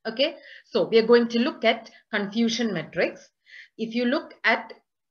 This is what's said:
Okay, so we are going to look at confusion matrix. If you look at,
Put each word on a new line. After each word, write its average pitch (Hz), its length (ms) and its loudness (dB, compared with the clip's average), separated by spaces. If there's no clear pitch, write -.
Okay, 262 280 -2
so 175 220 0
we 214 100 4
are 226 80 6
going 240 220 6
to 233 100 -2
look 269 260 -2
at 226 240 0
confusion 226 640 -2
matrix. 170 560 -6
If 226 180 -8
you 247 100 -2
look 269 300 -2
at, 233 280 -2